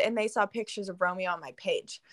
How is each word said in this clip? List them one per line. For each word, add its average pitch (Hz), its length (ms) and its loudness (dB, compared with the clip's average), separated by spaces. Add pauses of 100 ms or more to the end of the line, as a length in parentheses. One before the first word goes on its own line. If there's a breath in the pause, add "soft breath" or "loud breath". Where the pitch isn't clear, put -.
and 226 140 2
they - 100 2
saw 226 180 4
pictures 214 420 -6
of 185 140 -4
Romeo 180 300 2
on 165 100 -2
my 135 160 -12
page. - 420 -2 (140 soft breath)